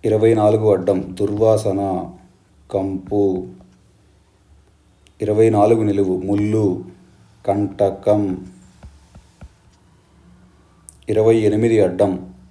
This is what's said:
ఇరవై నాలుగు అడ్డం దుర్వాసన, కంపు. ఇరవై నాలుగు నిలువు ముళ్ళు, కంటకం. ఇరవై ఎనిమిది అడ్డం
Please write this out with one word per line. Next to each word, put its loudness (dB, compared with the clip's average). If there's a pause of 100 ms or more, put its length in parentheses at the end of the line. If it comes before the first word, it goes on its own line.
ఇరవై 2
నాలుగు 2
అడ్డం -2
దుర్వాసన, 0 (640)
కంపు. -4 (1700)
ఇరవై 2
నాలుగు 4
నిలువు 0
ముళ్ళు, -2 (640)
కంటకం. -2 (2500)
ఇరవై 4
ఎనిమిది 2
అడ్డం -2 (180)